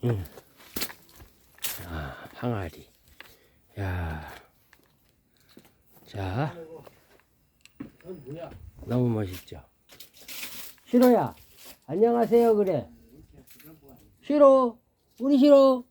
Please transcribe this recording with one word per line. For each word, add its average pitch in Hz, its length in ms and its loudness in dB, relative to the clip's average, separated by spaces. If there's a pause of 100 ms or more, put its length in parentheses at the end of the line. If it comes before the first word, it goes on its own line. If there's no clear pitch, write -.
응. 110 200 -4 (1600)
아, 76 280 -10 (200)
항아리. 104 500 -8 (920)
야. 87 420 -6 (1800)
자. 104 500 -6 (2250)
너무 123 240 -2
멋있죠? 92 540 -8 (1200)
시로야, 233 480 4 (540)
안녕하세요, 226 680 2
그래. 185 320 -2 (1300)
시로, 269 560 4 (420)
우리 269 200 2
시로. 269 520 6